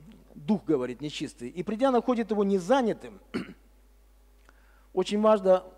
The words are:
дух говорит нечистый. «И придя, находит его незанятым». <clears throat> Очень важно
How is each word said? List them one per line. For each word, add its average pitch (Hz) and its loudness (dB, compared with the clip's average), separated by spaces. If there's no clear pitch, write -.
дух 165 -2
говорит 127 -2
нечистый. 139 -10
«И 175 -8
придя, 226 0
находит 233 0
его 208 0
незанятым». 196 0
<clears throat> - -8
Очень 202 0
важно 190 4